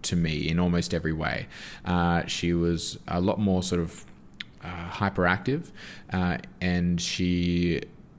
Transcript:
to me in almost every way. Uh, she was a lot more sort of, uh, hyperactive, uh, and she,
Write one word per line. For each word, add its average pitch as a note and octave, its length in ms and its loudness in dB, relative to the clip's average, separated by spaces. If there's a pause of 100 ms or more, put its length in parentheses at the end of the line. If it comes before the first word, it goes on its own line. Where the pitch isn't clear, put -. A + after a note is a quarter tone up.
to - 120 0
me D#2 340 2
in E2 100 2
almost F2 340 2
every D#2+ 200 0
way. D2 340 -2 (380)
Uh, F2 420 2
she F2 260 0
was E2+ 540 0
a F2+ 140 0
lot G2 180 2
more F#2+ 240 2
sort F2 180 0
of, - 240 -6 (580)
uh, F2 280 -8
hyperactive, G2 800 0 (400)
uh, F2+ 260 2 (220)
and F2 420 2
she, F2 800 2 (380)